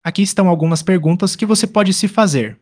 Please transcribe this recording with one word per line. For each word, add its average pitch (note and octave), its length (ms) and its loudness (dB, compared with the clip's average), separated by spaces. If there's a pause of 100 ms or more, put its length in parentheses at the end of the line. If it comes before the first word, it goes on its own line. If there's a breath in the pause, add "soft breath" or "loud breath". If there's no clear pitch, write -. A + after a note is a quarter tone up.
Aqui E3+ 180 -4
estão G3 260 0
algumas D#3+ 340 0
perguntas F3+ 540 0
que A3 100 -4
você G#3 220 2
pode G3+ 240 2
se G3 160 0
fazer. C#3+ 540 0